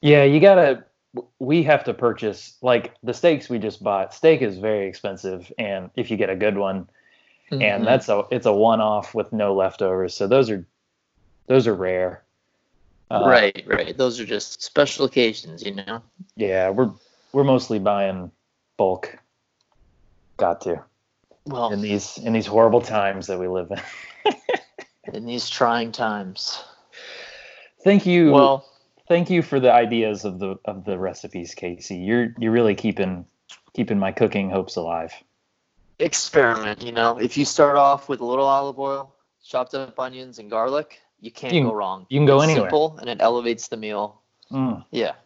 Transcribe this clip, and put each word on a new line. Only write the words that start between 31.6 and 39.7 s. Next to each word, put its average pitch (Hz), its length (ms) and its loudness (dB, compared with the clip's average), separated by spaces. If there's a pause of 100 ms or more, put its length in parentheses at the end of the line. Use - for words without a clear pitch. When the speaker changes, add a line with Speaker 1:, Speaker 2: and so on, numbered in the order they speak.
Speaker 1:
You're, 113 420 0
you're 110 140 0
really 113 220 4
keeping, 92 500 -4 (480)
keeping 110 260 -2
my 95 140 -2
cooking 101 360 -2
hopes 92 280 -4
alive. 82 340 -6 (880)
Speaker 2:
Experiment, 117 840 0
you 120 100 -10
know. 117 280 2
If 120 180 -2
you 143 80 0
start 143 320 4
off 139 320 2
with 127 120 -4
a 120 40 -6
little 131 200 0
olive 139 340 0
oil, 139 340 -8 (320)
chopped 127 300 -6